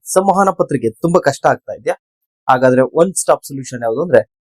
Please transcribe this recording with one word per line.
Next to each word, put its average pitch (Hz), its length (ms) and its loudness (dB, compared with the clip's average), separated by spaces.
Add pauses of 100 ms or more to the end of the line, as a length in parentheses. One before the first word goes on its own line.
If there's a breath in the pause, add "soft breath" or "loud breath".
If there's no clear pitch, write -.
(140)
ಸಂವಹನ 196 360 2 (100)
ಪತ್ರಿಕೆ 120 300 -2 (140)
ತುಂಬಾ 170 240 -2
ಕಷ್ಟ - 260 -2
ಆಗ್ತಾ - 260 -8
ಇದೆಯಾ? 156 160 -6 (560)
ಹಾಗಾದ್ರೆ 127 320 4 (180)
ಒನ್ 185 100 2 (100)
ಸ್ಟಾಪ್ 151 280 0
ಸೊಲ್ಯೂಷನ್ 127 360 -10
ಯಾವುದು 113 200 -2
ಅಂದ್ರೆ 131 160 4 (360)